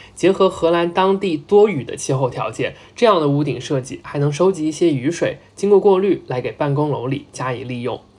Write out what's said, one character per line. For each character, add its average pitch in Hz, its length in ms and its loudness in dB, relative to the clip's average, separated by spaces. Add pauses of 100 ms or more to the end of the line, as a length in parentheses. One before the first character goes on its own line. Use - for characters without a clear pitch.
(160)
结 175 160 2
合 180 180 2
荷 170 220 0
兰 175 180 2
当 190 300 0
地 185 160 -2
多 202 320 4
雨 170 160 -4
的 - 140 -10
气 - 160 -4
候 131 160 0
条 113 200 -6
件， 113 240 -6 (220)
这 240 100 2
样 202 140 4
的 151 80 2
屋 143 160 2
顶 127 160 -4
设 131 220 -4
计 135 200 -12
还 - 160 -10
能 147 140 0
收 175 180 2
集 160 160 -2
一 156 60 -2
些 170 220 2
雨 127 180 -2
水， - 280 -4 (140)
经 196 160 -4
过 202 80 8
过 190 220 4
滤 196 280 0
来 127 120 -6
给 120 140 -6
办 143 200 -2
公 147 160 0
楼 117 160 -4
里 131 280 -6
加 127 180 -6
以 120 140 -10
利 123 160 -8
用。 120 180 -6 (200)